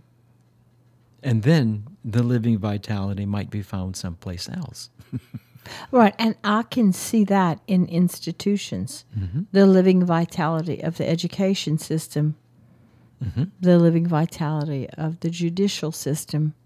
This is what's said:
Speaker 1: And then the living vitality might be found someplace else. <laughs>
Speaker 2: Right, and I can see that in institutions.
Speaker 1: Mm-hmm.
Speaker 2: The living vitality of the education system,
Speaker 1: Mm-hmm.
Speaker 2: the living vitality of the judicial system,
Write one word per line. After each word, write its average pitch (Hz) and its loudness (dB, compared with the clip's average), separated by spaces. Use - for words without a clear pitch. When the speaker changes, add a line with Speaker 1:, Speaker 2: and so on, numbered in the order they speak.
Speaker 1:
And 117 0
then 113 2
the 117 0
living 120 2
vitality 101 -4
might 101 -4
be 104 -6
found 92 -8
someplace 90 -10
else. - -12
<laughs> 127 -8
Speaker 2:
Right, 226 6
and 226 0
I 214 0
can 220 2
see 220 0
that 190 2
in 180 2
institutions. 180 -2
Speaker 1:
Mm-hmm. 98 -4
Speaker 2:
The 196 6
living 185 6
vitality 165 -2
of 165 -4
the - -2
education 170 0
system, 151 -4
Speaker 1:
Mm-hmm. - -4
Speaker 2:
the 180 6
living 165 4
vitality 151 -2
of 160 -6
the 170 -4
judicial 170 -2
system, 151 -4